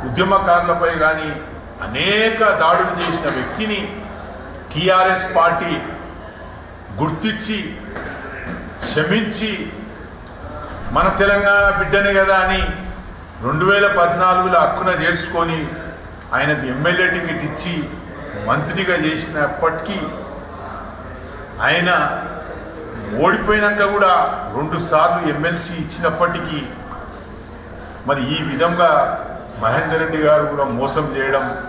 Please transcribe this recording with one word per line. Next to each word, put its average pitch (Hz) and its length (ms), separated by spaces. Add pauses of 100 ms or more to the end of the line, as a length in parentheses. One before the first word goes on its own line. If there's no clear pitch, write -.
ఉద్యమకారులపై 170 840 (120)
కానీ 156 240 (580)
అనేక 208 520 (240)
దాడులు 180 380
చేసిన 170 260 (100)
వ్యక్తిని 208 420 (960)
టీఆర్ఎస్ 185 540 (100)
పార్టీ 170 360 (1300)
గుర్తించి 208 580 (1300)
క్షమించి 208 640 (1500)
మన 175 120 (120)
తెలంగాణ 202 460 (120)
బిడ్డనే 202 400
కదా 190 180 (100)
అని 190 140 (840)
రెండు 156 240
వేల 202 160 (140)
పద్నాలుగులో 180 640
హక్కున 180 280 (120)
చేర్చుకొని 170 540 (800)
ఆయనకు 139 260 (100)
ఎమ్మెల్యే 175 400
టికెట్ 160 340
ఇచ్చి - 260 (760)
మంత్రిగా 175 460 (100)
చేసినప్పటికీ 156 920 (1700)
ఆయన 175 200 (1300)
ఓడిపోయినాక 208 720
కూడా 190 180 (440)
రెండుసార్లు 160 640 (120)
ఎమ్మెల్సీ 170 400 (100)
ఇచ్చినప్పటికీ 170 760 (1500)
మరి 139 120 (140)
ఈ 160 40 (120)
విధంగా 170 400 (720)
మహేందర్ 143 400
రెడ్డి 160 240
గారు 151 260
కూడా 139 140 (120)
మోసం 139 360
చేయడం 135 300 (240)